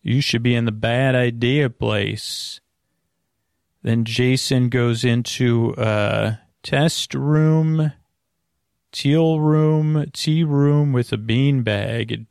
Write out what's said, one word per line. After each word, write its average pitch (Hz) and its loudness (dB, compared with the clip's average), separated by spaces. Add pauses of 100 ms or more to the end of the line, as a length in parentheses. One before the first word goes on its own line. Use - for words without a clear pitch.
You 127 0
should 117 -2
be 120 2
in 117 0
the 113 0
bad 120 0
idea 123 0
place. 107 -6 (1200)
Then 113 0
Jason 127 0
goes 120 0
into, 117 0
uh, 107 0 (280)
test - -2
room, 156 2 (1000)
teal 160 2
room, 156 2
tea 156 0
room 147 2
with 123 0
a 117 -4
beanbag. 113 -2